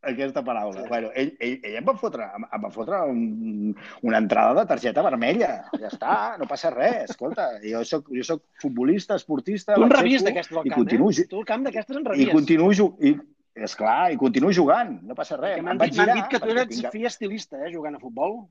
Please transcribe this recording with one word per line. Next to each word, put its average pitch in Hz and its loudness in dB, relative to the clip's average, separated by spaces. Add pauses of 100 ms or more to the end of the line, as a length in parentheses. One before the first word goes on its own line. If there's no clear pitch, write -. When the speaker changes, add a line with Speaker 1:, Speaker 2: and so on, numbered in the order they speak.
Speaker 1:
Aquesta 135 -4
paraula. 104 -6
Speaker 2:
Sí. 110 -10
Speaker 1:
Bueno, 113 -2
ell, 135 -2
ell, 123 -4 (100)
ell 107 -8
em 160 -4
va 262 2
fotre, 131 -6 (140)
em, 110 -10
em 107 -8
va 104 -8
fotre 139 -6 (100)
un, 120 -2 (840)
una 110 4
entrada 110 4
de 226 2
targeta 120 0
vermella. 156 2 (240)
Ja 107 -6
està, - -2 (260)
no 139 -6
passa 147 -2
res, 147 0
escolta. 160 -4 (160)
Jo 110 -2
soc, 143 -4
jo 123 -4
soc 160 -4 (180)
futbolista, 147 0
esportista, 190 -2
Speaker 2:
Tu 214 6
en 240 8
Speaker 1:
l'aixeco 269 6
Speaker 2:
revies 247 4
d'aquestes 170 -4
al - -2
Speaker 1:
i - 0
Speaker 2:
camp, 151 -2
Speaker 1:
continuo 220 4
Speaker 2:
eh? 160 2
Speaker 1:
ju-, 196 2
Speaker 2:
Tu 190 -6
al 214 -10
camp 240 -2
d'aquestes 240 -6
en 302 -6
Speaker 1:
i 233 -4
Speaker 2:
revies. 180 4
Speaker 1:
continuo 160 6
ju-, 196 4 (100)
i, 143 6 (440)
esclar, 113 0
i 117 -4
continuo 131 2
jugant, 147 4
no 113 -12
passa 160 -6
res. 180 -2
Speaker 2:
Perquè - -6
m'han - -2
Speaker 1:
Em - 2
vaig 240 4
Speaker 2:
dit, 226 -4
m'han 214 6
Speaker 1:
girar - 4
Speaker 2:
dit - -6
que 247 -2
tu - -4
Speaker 1:
perquè 226 0
Speaker 2:
eres 233 -2
Speaker 1:
tinc 240 -8
Speaker 2:
fi 220 -6
estilista, 196 -10
eh, 165 -10
jugant 147 -10
a - -18
futbol. 143 -4 (120)